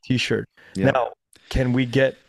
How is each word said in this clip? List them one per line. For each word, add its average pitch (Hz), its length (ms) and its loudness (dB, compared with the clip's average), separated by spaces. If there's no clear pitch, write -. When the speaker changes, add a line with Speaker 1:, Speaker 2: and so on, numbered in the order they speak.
Speaker 1:
t-shirt. 117 440 -4
Speaker 2:
Yeah. 95 180 -2
Speaker 1:
Now, 120 180 -2
can 127 240 0
we 127 120 0
get, 131 320 0